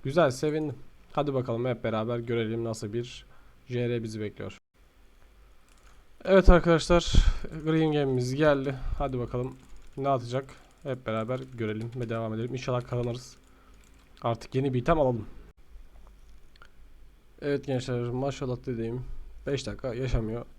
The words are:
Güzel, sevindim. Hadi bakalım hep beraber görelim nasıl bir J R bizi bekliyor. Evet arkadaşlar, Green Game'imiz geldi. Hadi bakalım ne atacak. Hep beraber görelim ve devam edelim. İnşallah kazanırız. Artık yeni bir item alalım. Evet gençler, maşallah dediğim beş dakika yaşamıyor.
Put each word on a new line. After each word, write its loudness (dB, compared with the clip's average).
Güzel, 4
sevindim. -2
Hadi 0
bakalım -2
hep -4
beraber -2
görelim -2
nasıl -6
bir -8
J -2
R -2
bizi -8
bekliyor. -8
Evet 10
arkadaşlar, 6
Green 4
Game'imiz 2
geldi. 4
Hadi -2
bakalım -4
ne -2
atacak. 0
Hep -6
beraber -2
görelim -4
ve -6
devam -4
edelim. -4
İnşallah -4
kazanırız. -4
Artık -4
yeni 0
bir 2
item 2
alalım. 2
Evet -2
gençler, -2
maşallah -4
dediğim -4
beş -4
dakika -6
yaşamıyor. -2